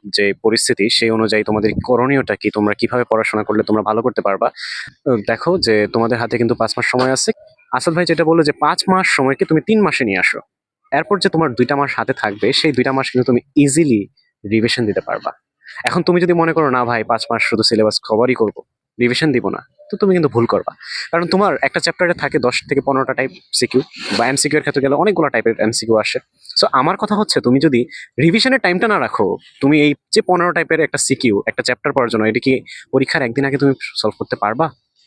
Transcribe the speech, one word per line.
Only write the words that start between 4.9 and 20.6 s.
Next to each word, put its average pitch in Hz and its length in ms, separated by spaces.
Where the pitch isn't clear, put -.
উম, 120 220
দেখো 165 300
যে 107 360
তোমাদের 113 240
হাতে 117 200
কিন্তু 117 180
পাঁচ 113 220
মাস 120 80
সময় 127 260
আছে। 135 200
আসাদ 131 220
ভাই 175 120
যেটা 165 180
বললো 160 200
যে 147 80
পাঁচ 151 380
মাস 185 180
সময়কে 135 380
তুমি 160 160
তিন 214 200
মাসে 151 240
নিয়ে 98 140
আসো, - 200
এরপর 170 280
যে 185 100
তোমার 160 260
দুইটা 123 200
মাস 139 200
হাতে 123 180
থাকবে 104 400
সেই - 180
দুইটা 127 200
মাস 135 200
কিন্তু 123 140
তুমি 120 160
ইজিলি 139 520
রিভিশন 113 360
দিতে 98 160
পারবা। - 300
এখন 175 200
তুমি 175 180
যদি 180 120
মনে 165 200
করো, 156 160
"না 123 160
ভাই, 117 180
পাঁচ 113 280
মাস 113 120
শুধু 110 200
সিলেবাস 107 360
কভারই 117 240
করবো, - 280
রিভিশন 123 320
দিব 107 180
না," - 80
তো 208 60
তুমি 190 180
কিন্তু 156 140
ভুল 117 160
করবা। - 300